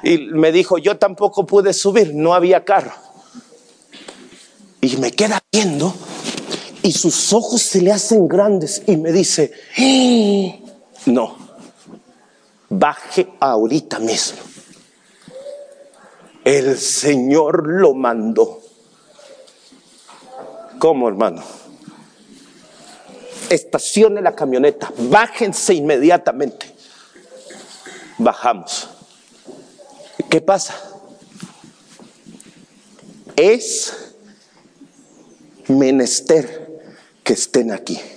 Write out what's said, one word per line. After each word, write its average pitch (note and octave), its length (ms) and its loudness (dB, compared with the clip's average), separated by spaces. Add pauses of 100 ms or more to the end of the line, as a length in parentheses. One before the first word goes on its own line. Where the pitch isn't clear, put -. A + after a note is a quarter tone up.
Y E3 140 2
me D#3 340 2
dijo, F3+ 260 2
"Yo G3 200 0
tampoco G3 480 0
pude G3 280 2
subir, G3 400 2
no D#3 200 2
había F3+ 300 4
carro". G3 300 0 (1900)
Y C3 160 -2
me B2 140 -2
queda G#3+ 280 0 (120)
viendo, F#3 420 0 (880)
y F#3+ 100 0
sus - 420 0
ojos A#3 280 0
se - 200 0
le F3+ 100 4
hacen G3+ 360 2
grandes, F#3 600 0
y F#3+ 100 4
me D#3+ 140 -2
dice, E3 400 0 (260)
"Eh, A#3+ 840 2 (460)
no, A#2+ 320 0 (1300)
baje - 580 -2 (120)
ahorita A#2+ 600 0
mismo. A2+ 400 -4 (2000)
El C3+ 340 2
Señor D3 880 0
lo E3+ 260 4
mandó". A2+ 680 -2 (2250)
¿Cómo, C#3 280 2
hermano? G2+ 360 -2 (2000)
Estacione G3+ 680 2
la F3 120 0
camioneta, C#3+ 600 0 (160)
bájense G#3 640 2
inmediatamente. D3 1000 0 (1400)
Bajamos. A2+ 680 -2 (1400)
¿Qué D#3+ 100 2
pasa? F#3+ 340 -2 (2500)
Es - 800 0 (1500)
menester C3+ 1120 0 (440)
que - 80 0
estén A#2 400 -2
aquí. - 260 -10 (180)